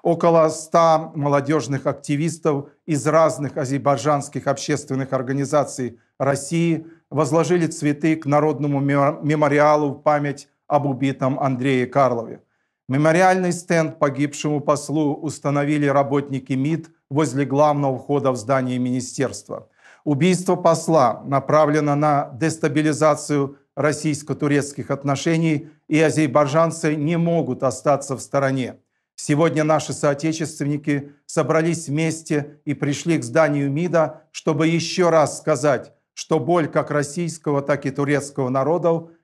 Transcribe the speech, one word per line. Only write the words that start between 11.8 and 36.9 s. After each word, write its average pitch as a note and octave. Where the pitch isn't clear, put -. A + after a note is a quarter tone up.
Карлове. B2
Мемориальный F3
стенд E3
погибшему C#3+
послу D3
установили D3
работники C#3
мид D#3
возле C#3
главного C#3
входа C3+
в B2
здание B2+
министерства. B2
Убийство F3+
посла E3
направлено D3
на D3
дестабилизацию D3
российско-турецких C#3+
отношений, D3
и D3+
азербайджанцы D#3
не D#3+
могут E3
остаться C#3
в A2
стороне. C3+
Сегодня D3+
наши D3+
соотечественники D3
собрались D#3+
вместе D#3
и D3
пришли D3
к B2
зданию C#3+
мида, D#3
чтобы D#3+
еще E3
раз D3+
сказать, C#3
что -
боль D#3
как D3+